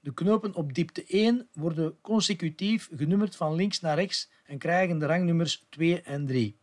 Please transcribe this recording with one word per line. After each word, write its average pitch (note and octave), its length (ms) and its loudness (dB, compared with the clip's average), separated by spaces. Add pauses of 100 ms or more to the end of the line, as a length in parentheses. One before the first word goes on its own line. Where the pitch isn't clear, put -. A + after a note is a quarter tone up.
De C#3 140 -10
knopen G#3 400 0
op D3 200 -4
diepte E3 320 -4
één A3+ 460 2
worden D#3+ 480 -4
consecutief G3+ 920 -2
genummerd F#3 440 0
van D#3 180 -2
links F#3 260 0
naar D#3 160 0
rechts - 340 -2 (140)
en C#3+ 140 -12
krijgen F3 400 2
de D3+ 80 0
rangnummers E3+ 600 0
twee E3+ 320 0
en C#3+ 260 -6
drie. A#2+ 360 0